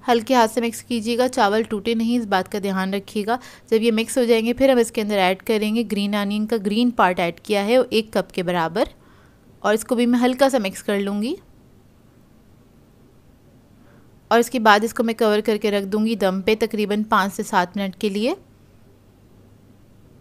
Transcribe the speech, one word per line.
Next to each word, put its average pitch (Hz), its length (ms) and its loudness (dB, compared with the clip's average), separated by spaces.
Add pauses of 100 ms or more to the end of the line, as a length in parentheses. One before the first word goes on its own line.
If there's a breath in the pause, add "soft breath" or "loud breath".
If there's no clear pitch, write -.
हल्के 240 280 2
हाथ 233 140 4
से 233 140 -4
मिक्स 233 220 -6
कीजिएगा, 240 460 -2
चावल 226 360 2
टूटे 220 300 -2
नहीं, 226 240 0
इस 233 80 -4
बात 190 200 0
का 208 120 -6
ध्यान 190 340 -2
रखिएगा। 208 460 -4 (320 loud breath)
जब 220 120 2
ये 233 100 4
मिक्स 226 240 -2
हो 247 80 2
जाएंगे, 226 280 2
फिर 269 180 4
हम 247 80 4
इसके 226 220 -2
अंदर 208 180 -2
ऐड 190 240 0
करेंगे 220 420 -2
ग्रीन 202 300 -4
अनियन 208 300 -2
का 226 140 -2
ग्रीन 208 340 0
पार्ट 185 260 2
ऐड 170 200 -2
किया 202 240 0
है 240 200 4
एक 220 300 -2
कप 185 180 -2
के 185 120 -4
बराबर, 175 460 -2 (720 soft breath)
और 208 100 2
इसको 220 220 -2
भी 240 100 2
मैं 240 140 2
हल्का 254 300 4
सा 262 100 0
मिक्स 190 220 -6
कर 202 180 -2
लूँगी। 208 360 -4 (3000 soft breath)
और 226 80 6
इसके 240 220 0
बाद 214 220 6
इसको 233 200 -2
मैं 226 120 -2
कवर 214 280 2
करके 214 260 -2
रख 202 160 -2
दूँगी 214 320 -2
दम 190 240 0
पे 220 160 2
तकरीबन 214 480 -2
पाँच 202 280 0
से 220 120 -8
सात 180 320 -2
मिनट 196 180 -6
के 214 140 -2
लिए, 214 260 -2 (1900)